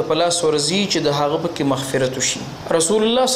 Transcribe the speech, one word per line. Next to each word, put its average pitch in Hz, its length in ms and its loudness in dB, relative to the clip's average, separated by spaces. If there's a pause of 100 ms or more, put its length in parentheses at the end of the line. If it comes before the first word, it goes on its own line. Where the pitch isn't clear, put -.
ته 151 100 -2
په 160 120 2
لاس 170 200 2
ورځي 156 400 2 (100)
چې 170 140 0
د 143 140 2
هغه 147 240 0
پکې 143 280 0
مغفرت 131 480 -2
وشي. - 240 -4 (320)
رسول 214 320 2
الله 254 280 2